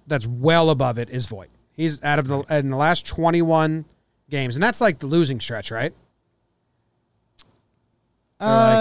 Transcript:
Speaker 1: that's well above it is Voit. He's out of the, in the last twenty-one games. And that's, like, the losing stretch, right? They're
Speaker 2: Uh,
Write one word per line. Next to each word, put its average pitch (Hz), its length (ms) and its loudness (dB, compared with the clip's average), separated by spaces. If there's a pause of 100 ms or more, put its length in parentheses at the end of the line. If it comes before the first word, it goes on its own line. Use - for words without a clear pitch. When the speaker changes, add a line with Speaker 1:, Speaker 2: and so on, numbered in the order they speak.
Speaker 1:
that's 135 200 -2
well 160 440 2
above 127 280 0
it 120 120 -8
is 127 160 -6
Voit. 95 220 -16 (240)
He's 156 300 -4
out 147 160 0
of 139 100 -2
the, 139 120 -2 (100)
in 147 180 0
the 131 80 -2
last 151 300 0
twenty-one 160 760 0 (460)
games. 131 260 -4
And 156 60 -2
that's, 226 180 0
like, 196 180 2
the 143 80 -10
losing 135 340 0
stretch, 110 300 -10
right? 117 220 -4 (2500)
They're 202 80 -2
Speaker 2:
Uh, 226 320 6